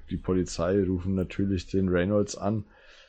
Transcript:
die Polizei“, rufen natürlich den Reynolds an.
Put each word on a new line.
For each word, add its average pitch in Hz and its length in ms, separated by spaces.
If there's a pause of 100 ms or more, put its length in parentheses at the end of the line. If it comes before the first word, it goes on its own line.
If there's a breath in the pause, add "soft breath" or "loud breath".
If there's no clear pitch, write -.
(100)
die 92 80
Polizei“, 92 640
rufen 92 320
natürlich 95 540
den 95 200
Reynolds 98 480
an. 104 280 (440 soft breath)